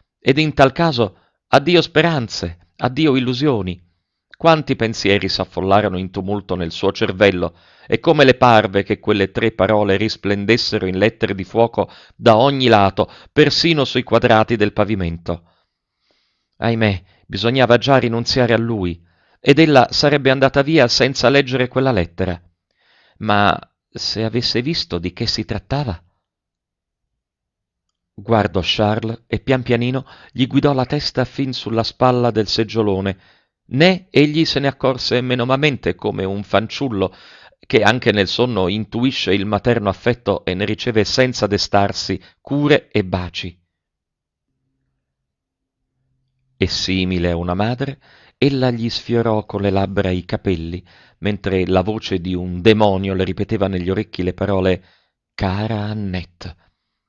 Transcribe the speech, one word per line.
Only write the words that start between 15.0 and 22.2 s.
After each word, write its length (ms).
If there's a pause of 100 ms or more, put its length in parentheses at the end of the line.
Ahimè, 440 (240)
bisognava 520
già 180
rinunziare 560
a 60
lui, 440 (380)
ed 180
ella 320
sarebbe 400
andata 300
via 260
senza 440
leggere 380
quella 240
lettera. 460 (800)